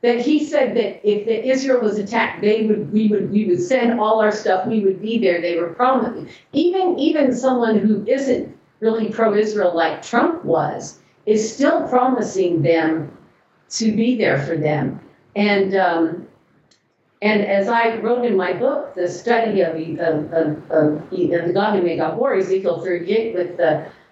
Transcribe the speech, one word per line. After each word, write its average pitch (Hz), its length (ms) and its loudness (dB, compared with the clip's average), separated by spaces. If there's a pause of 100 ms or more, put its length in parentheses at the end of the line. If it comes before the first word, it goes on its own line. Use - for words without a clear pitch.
that 240 200 2
he 302 240 2
said 254 300 0
that 208 320 -2
if 208 180 0
the 226 200 0
Israel 262 360 2
was 208 160 0
attacked, 220 440 -2
they 214 260 2
would, - 260 0
we 214 140 2
would, 196 240 0
we 208 140 2
would 175 160 2
send 233 380 0
all 220 220 2
our 208 100 4
stuff, 208 360 0
we 220 140 0
would 190 200 0
be 226 160 -2
there. 175 240 2
They 170 180 -2
were 170 140 -4
promising, 254 560 0 (240)
even, 359 460 0
even 285 340 2
someone 233 460 2
who 202 260 0
isn't 269 500 -2 (240)
really 220 300 0
pro-Israel 208 640 0
like 160 280 -2
Trump 294 420 -2
was, - 540 -4 (260)
is 214 260 2
still 302 360 0
promising 202 760 0
them 160 500 0 (580)
to 220 260 -2
be 240 200 2
there 175 300 0
for 165 100 -4
them. 151 440 -2 (360)
And, 196 400 2
um, 175 520 0 (960)
and 208 200 2
as 196 260 0
I 233 300 0
wrote 240 260 0
in 220 140 0
my 185 160 0
book, 277 400 -2
the 175 160 -2
study 226 520 0
of, 160 140 0
of, 160 560 -4
of, 156 400 -2
of, 151 300 2
of - 100 -18
the 170 420 -2
Gog 202 220 0
and 180 80 2
Magog 170 360 -2
War, 262 160 0
Ezekiel 190 460 0
thirty-eight, 185 520 -2
with 180 240 -4
the 156 300 0 (240)